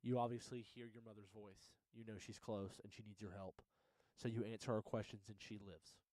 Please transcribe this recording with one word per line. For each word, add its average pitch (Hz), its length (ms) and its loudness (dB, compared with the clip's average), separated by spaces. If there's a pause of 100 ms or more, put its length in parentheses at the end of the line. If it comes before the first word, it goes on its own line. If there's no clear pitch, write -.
You 123 160 6
obviously 120 420 2 (140)
hear 120 180 -8
your 113 100 -12
mother's 104 320 -14
voice. 104 380 -14 (220)
You 113 100 -8
know 110 140 -2
she's - 200 -6
close 98 440 2
and 104 100 -10
she - 140 -12
needs 104 140 -10
your 101 120 -2
help. 95 300 -6 (540)
So - 120 0
you 113 160 4
answer 113 280 2
her 110 100 8
questions 107 460 0
and 107 100 -8
she 107 260 -6
lives. 92 300 -12 (180)